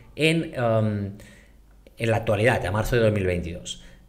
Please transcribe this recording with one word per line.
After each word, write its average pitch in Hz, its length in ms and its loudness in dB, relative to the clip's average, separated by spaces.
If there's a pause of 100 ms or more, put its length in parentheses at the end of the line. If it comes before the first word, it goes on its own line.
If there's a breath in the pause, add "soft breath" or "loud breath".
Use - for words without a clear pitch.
(160 loud breath)
en, 160 380 0
em, 107 600 0 (840 loud breath)
en 113 140 0
la 107 60 2
actualidad, 107 460 2
a 87 80 -4
marzo 107 260 0
de 117 40 4
dos 107 100 4
mil 101 140 0
veintidós. 87 560 -6 (280 loud breath)